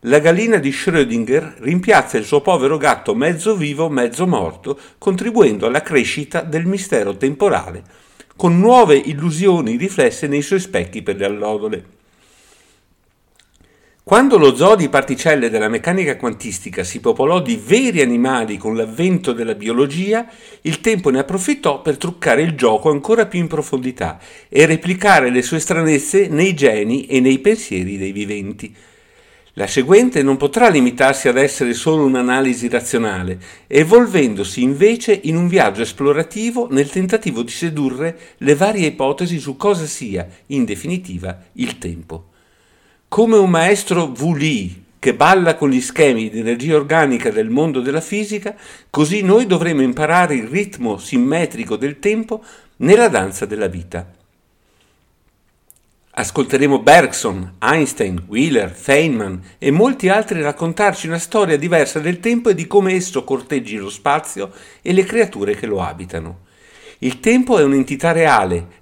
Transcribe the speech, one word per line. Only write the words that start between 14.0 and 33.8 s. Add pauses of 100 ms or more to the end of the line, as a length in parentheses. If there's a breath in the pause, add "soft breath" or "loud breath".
Quando
lo
zoo
di
particelle
della
meccanica
quantistica
si
popolò
di
veri
animali
con
l'avvento
della
biologia, (360 loud breath)
il
tempo
ne
approfittò
per
truccare
il
gioco
ancora
più
in
profondità (300 loud breath)
e
replicare
le
sue
stranezze
nei
geni
e
nei
pensieri
dei
viventi. (840 soft breath)
La
seguente
non
potrà
limitarsi
ad
essere
solo
un'analisi
razionale, (280 loud breath)
evolvendosi